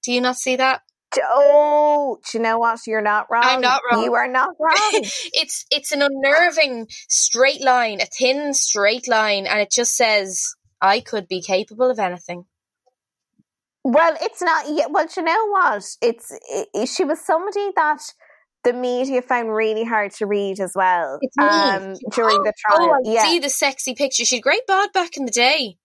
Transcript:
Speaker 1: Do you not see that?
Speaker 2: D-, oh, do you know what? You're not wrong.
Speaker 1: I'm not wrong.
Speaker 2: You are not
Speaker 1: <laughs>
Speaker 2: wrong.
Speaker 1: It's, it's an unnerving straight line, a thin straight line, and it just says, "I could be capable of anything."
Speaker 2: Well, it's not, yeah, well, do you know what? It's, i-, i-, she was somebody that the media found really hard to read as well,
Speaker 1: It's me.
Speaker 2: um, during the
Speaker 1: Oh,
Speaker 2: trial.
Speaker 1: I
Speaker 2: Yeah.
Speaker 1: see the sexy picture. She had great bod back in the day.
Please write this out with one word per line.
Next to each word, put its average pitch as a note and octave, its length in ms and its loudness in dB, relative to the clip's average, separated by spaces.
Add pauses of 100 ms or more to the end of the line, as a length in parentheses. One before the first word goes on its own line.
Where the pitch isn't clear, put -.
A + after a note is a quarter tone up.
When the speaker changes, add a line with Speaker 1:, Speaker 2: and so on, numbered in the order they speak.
Speaker 1:
Do A#3+ 80 -4
you B3 80 0
not B3 160 -2
see B3+ 180 -2
that? B3+ 280 0 (300)
Speaker 2:
D-, C4+ 100 0
oh, D4 920 4 (120)
do - 80 -6
you A3+ 60 -2
know A3+ 160 0
what? A3+ 280 -2
You're A3 120 0
not G#3 320 0
wrong. A#3 140 2
Speaker 1:
I'm C4 160 2
not B3+ 280 2
wrong. A#3 140 2
Speaker 2:
You A#3+ 120 0
are B3 120 0
not C4 280 0
Speaker 1:
<laughs> - 40 -20
Speaker 2:
wrong. D#4+ 160 2 (160)
Speaker 1:
It's, - 800 -4
it's D4 220 -4
an C#4+ 80 0
unnerving C#4+ 880 2 (200)
straight C4 560 0
line, A#3+ 380 2
a - 40 -2
thin C#4 480 -2
straight A3 540 0
line, G#3+ 380 0
and G#3 160 0
it G3+ 100 -2
just A#3+ 240 0
says, G#3 600 0 (260)
"I G3 180 4
could G#3 300 -8
be F#3 120 -6
capable G#3+ 480 -2
of A3+ 100 -4
anything." F3+ 460 -6 (1400)
Speaker 2:
Well, D4+ 340 4
it's - 220 -6
not, D#4+ 260 0
yeah, D4 220 -2
well, D#4 160 0
do E4+ 160 -10
you D#4+ 40 -4
know F#4 260 0
what? C#4 340 0 (160)
It's, A#3 360 -4 (160)
i-, E3+ 120 -4 (100)
i-, - 100 -2
she - 200 -2
was D4 160 -2
somebody G4 560 -2
that D4+ 240 0 (640)
the A#3+ 80 2
media B3 480 -2
found A#3+ 340 -2
really A3 300 0
hard G#3+ 300 -2
to G#3+ 100 -4
read G3+ 340 -2
as F#3 160 -4
well, F3 460 0
Speaker 1:
It's C4 160 -4
me. C#4+ 80 2
Speaker 2:
um, F#3+ 480 0 (200)
during G#3+ 300 2
the G#3+ 80 0 (200)
Speaker 1:
Oh, B3 60 6
Speaker 2:
trial. E4 160 4
Speaker 1:
I C#4+ 120 4
Speaker 2:
Yeah. A3 180 2
Speaker 1:
see E4+ 160 2
the C#4 100 -4
sexy C4+ 440 -4
picture. C4 320 -2
She B3+ 120 0
had G#3+ 60 -8
great G4 240 0
bod G4 240 2
back F4 240 -2
in C#4 100 -6
the A#3 60 -6
day. A#3+ 540 0